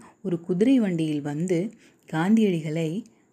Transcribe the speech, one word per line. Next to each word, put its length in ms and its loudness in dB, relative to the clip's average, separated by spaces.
ஒரு 180 -4
குதிரை 380 2
வண்டியில் 420 -2
வந்து 500 -2
காந்தியடிகளை 960 0